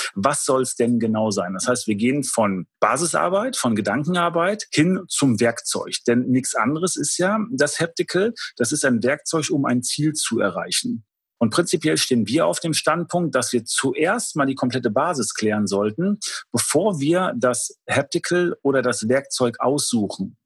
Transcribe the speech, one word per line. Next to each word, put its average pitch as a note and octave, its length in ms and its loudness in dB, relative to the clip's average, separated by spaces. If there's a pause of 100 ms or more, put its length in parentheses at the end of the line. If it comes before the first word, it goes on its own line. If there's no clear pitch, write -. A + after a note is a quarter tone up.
(140)
was C3+ 300 0
soll's C3 320 0
denn A#2+ 220 2
genau A2 320 2
sein. F#2+ 240 -2
Das F#2 120 -6
heißt, B2 200 0
wir G#2+ 100 0
gehen B2+ 280 0
von G2 420 0 (120)
Basisarbeit, F3 800 0
von A#2+ 180 0
Gedankenarbeit E3 960 0
hin F#3 380 2
zum A#2+ 320 2
Werkzeug. - 560 -2 (100)
Denn A#2+ 220 2
nichts B2+ 260 2
anderes D3+ 420 0
ist D3 200 -2
ja G3 240 0 (100)
das C3+ 300 0
Haptical. F3 540 0 (220)
Das B2 140 0
ist D3 140 0
ein A#2+ 180 2
Werkzeug, D3 480 0
um C#3+ 140 2
ein B2 180 2
Ziel D3+ 300 0
zu A#2 280 -2
erreichen. G2 640 -2 (360)
Und A#2 100 2
prinzipiell D#3+ 460 0
stehen A#2+ 300 2
wir D3+ 200 2
auf E3+ 120 0
dem D#3+ 160 -2
Standpunkt, E3 640 0
dass B2 160 -2
wir A#2 120 0
zuerst E3+ 680 -2
mal C#3+ 120 0
die C3+ 100 -2
komplette A#2+ 340 0
Basis C3+ 440 0
klären G#2+ 340 0
sollten, G#2+ 500 0 (320)
bevor E3+ 480 2
wir E3+ 380 2
das B2 420 -2 (100)
Haptical E3+ 760 0
oder C3+ 200 2
das A2+ 260 -2
Werkzeug B2+ 520 0
aussuchen. A2+ 840 0